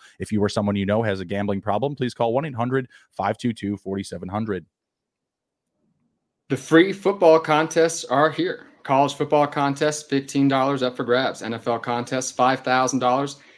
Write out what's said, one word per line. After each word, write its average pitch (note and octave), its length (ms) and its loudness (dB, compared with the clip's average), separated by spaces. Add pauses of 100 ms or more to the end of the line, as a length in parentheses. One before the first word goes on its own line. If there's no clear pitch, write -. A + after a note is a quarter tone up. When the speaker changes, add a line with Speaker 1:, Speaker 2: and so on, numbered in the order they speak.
(200)
Speaker 1:
If G2 140 -6
you G2+ 100 2
or G#2 60 2
someone G#2 260 0
you G2 100 -2
know G#2 180 0
has G2 180 -2
a F#2 40 -8
gambling G2 360 -4
problem, A2+ 340 -2
please B2+ 180 -4
call A#2 200 -2
one C3+ 100 0
eight C#3+ 120 -8
hundred B2+ 340 -2 (220)
five G2+ 260 -2
two A#2+ 160 -2
two G2+ 240 -4
forty-seven F#2+ 500 -8
hundred. G2 380 -6 (1800)
Speaker 2:
The C3+ 80 0
free F3 340 4
football F#3+ 480 4
contests D#3+ 640 0
are C#3+ 260 2
here. D#3+ 360 -4 (160)
College C#3 320 2
football D3 320 2
contests, C#3+ 580 -2
fifteen C#3 440 0
dollars C3+ 340 2
up B2+ 140 -2
for B2 80 -6
grabs. A#2+ 400 0
N A2 100 -6
F A2+ 140 -6
L A#2 100 0
contests, A#2+ 540 -4
five C3 300 2
thousand B2+ 380 0
dollars, C3 360 0 (220)